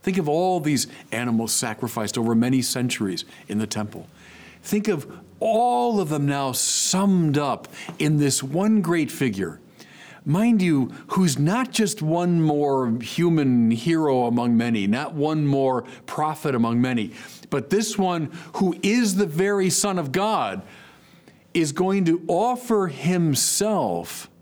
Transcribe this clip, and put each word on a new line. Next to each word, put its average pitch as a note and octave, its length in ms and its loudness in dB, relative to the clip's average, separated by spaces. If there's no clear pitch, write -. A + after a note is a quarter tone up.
Think F#3+ 140 -2
of E3 120 0
all F3 320 2
these D3 260 0
animals A2+ 420 -2
sacrificed A2 640 -4
over A#2 200 2
many B2+ 260 2
centuries A#2 640 -4
in G#2 100 -4
the A2 80 -2
temple. G#2+ 400 -8
Think G#3 240 -2
of E3+ 260 -4
all A#3+ 600 2
of E3+ 80 -2
them D3 180 0
now C#3 260 0
summed F3+ 840 2
up C#3 300 -2
in D3+ 200 2
this C#3 240 2
one G3 380 2
great E3 300 0
figure, F#2+ 480 -4
mind G#3 380 2
you, C#3+ 300 2
who's F3 300 2
not A3 340 0
just - 280 0
one E3+ 400 2
more C#3+ 600 2
human C3+ 680 2
hero C3 560 2
among A#2+ 300 2
many, A2+ 300 2
not C3+ 280 -2
one D3+ 320 0
more C3+ 380 2
prophet D3+ 480 -2
among A#2 260 2
many, B2 300 0
but C#3 200 -4
this G#3+ 300 -2
one F3 320 0
who F3 260 0
is G#3+ 360 2
the G3+ 100 2
very F#3 440 0
Son G3 280 0
of C#3+ 140 -4
God C#3 500 -2
is D#3 200 0
going F#3 320 0
to E3 240 2
offer A3 580 0
himself D#3 1400 -2